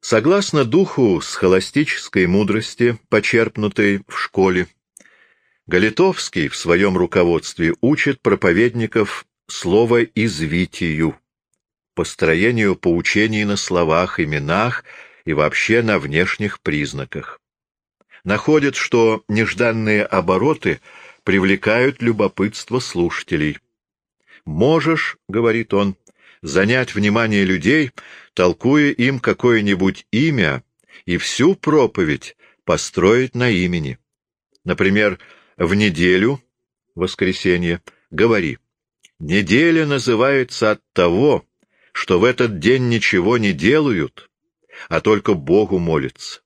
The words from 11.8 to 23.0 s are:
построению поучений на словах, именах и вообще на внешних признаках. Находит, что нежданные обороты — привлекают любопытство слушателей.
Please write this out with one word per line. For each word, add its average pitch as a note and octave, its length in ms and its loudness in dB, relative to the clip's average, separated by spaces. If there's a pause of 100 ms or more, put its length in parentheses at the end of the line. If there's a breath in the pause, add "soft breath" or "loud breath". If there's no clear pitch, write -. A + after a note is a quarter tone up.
построению F#2+ 800 0
поучений G#2+ 680 0
на G2+ 140 -4
словах, F2 600 0
именах E2 640 -2 (420 loud breath)
и D#2+ 80 -2
вообще D2+ 480 0
на A2 180 0
внешних E2+ 600 -4
признаках. C#2 800 -8 (840 soft breath)
Находит, C#3 520 2
что A2+ 520 0
нежданные G#2+ 800 0
обороты — F#2+ 760 0 (420 loud breath)
привлекают G2 760 0
любопытство G#2+ 800 -2
слушателей. E2 800 -4 (840 soft breath)